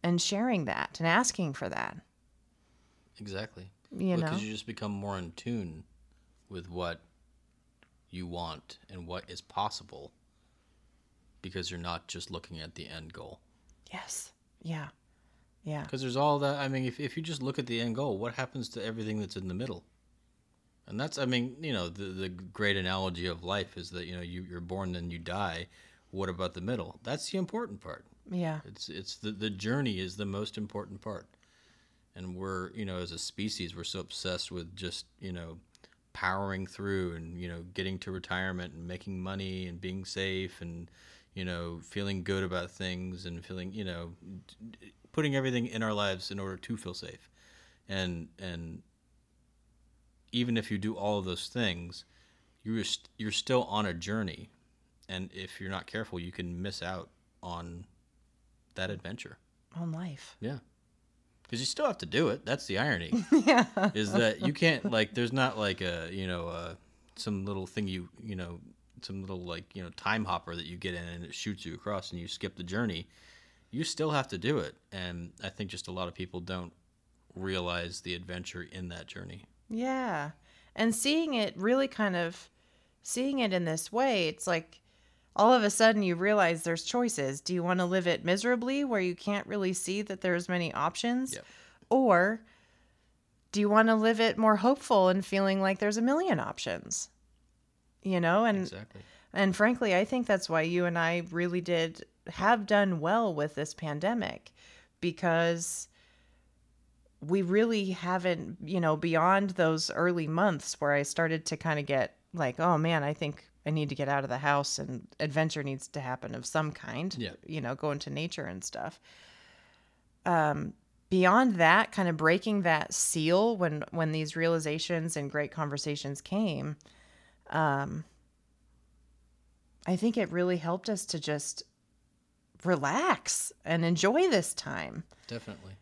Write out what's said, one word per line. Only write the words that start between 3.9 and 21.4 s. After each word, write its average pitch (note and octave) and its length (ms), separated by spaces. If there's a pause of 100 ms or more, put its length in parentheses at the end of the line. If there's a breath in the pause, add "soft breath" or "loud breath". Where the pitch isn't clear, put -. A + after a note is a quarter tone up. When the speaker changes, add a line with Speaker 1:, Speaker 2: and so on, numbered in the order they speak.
Speaker 1:
You F#3 240
Speaker 2:
Well, E3+ 80
'cause D#3+ 180
Speaker 1:
know? G#3+ 60
Speaker 2:
you G#3+ 40
just G#3+ 140
become G#2+ 260
more G2+ 260
in F2 160
tune F#2+ 520 (640)
with F2 200
what F2 320 (1080)
you F2+ 160
want E2+ 520 (100)
and F2 180
what F2+ 220
is F2 120
possible - 720 (1300)
because F#2 260
you're F2 100
not E2+ 280
just - 240
looking E2+ 280
at D#2+ 160
the E2 120
end D#2+ 260
goal. - 280 (500)
Speaker 1:
Yes. - 400 (320)
Yeah. D#3 260 (760)
Yeah. D3+ 220
Speaker 2:
'Cause C3+ 160
there's B2+ 140
all C#3+ 240
that, C#3+ 200
I C#3 100
mean, C3 160
if, B2 140
if C#3+ 180
you E3 40
just D#3 220
look C3+ 160
at B2 80
the A#2 140
end A#2 140
goal, B2+ 220
what A2+ 180
happens B2+ 340
to A2+ 140
everything A2 360
that's G2 160
in F#2+ 140
the F2+ 40
middle? G2 300 (1040)
And G#2 120
that's, D3 180
I C#3 80
mean, B2+ 380